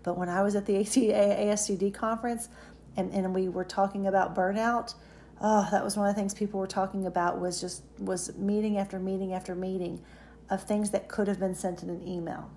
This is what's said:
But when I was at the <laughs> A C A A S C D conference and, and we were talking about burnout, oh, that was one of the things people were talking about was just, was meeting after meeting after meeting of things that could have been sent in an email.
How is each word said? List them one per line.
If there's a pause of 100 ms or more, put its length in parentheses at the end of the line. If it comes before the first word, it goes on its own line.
But
when
I
was
at
the
<laughs>
A
C
A
A
S
C
D
conference (460)
and,
and
we
were
talking
about
burnout, (480)
oh,
that
was
one
of
the
things
people
were
talking
about
was
just, (160)
was
meeting
after
meeting
after
meeting (460)
of
things
that
could
have
been
sent
in
an
email.